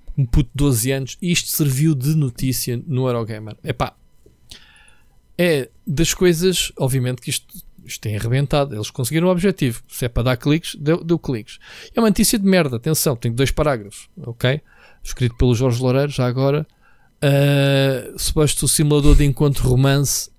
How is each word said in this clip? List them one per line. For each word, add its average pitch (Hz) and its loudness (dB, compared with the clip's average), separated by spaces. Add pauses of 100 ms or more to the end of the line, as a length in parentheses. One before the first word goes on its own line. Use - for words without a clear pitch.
(180)
um 135 2
puto 147 2
de - -14
doze 131 0
anos, 135 -6
e 175 0
isto - -2
serviu 147 0
de 143 -2
notícia 127 -2
no 131 -2
Eurogamer. 110 -6
Epá, 127 -6 (1400)
é 165 0 (160)
das 156 -2
coisas, 180 0
obviamente, 127 -2
que - -12
isto, - -8 (320)
isto - -14
tem 104 -4
arrebentado. 139 0
Eles 107 -8
conseguiram 156 -2
o 185 4
objetivo. 180 0
Se - -6
é 120 -2
para 120 -2
dar 123 0
cliques, - -2
deu, 151 -2
deu 165 0
cliques. 113 -8 (360)
É - 0
uma 226 4
notícia 214 2
de 196 -2
merda, 170 2
atenção, 151 0
tem 120 -4
dois 127 0
parágrafos, 127 -4 (120)
ok? 127 -2 (420)
Escrito - -4
pelo 123 4
Jorge 123 0
Loureiro, 135 0
já 127 -2
agora. 139 0 (560)
Ah, 139 2
suposto - 0
simulador 147 6
de 147 6
encontro 143 2
romance 139 2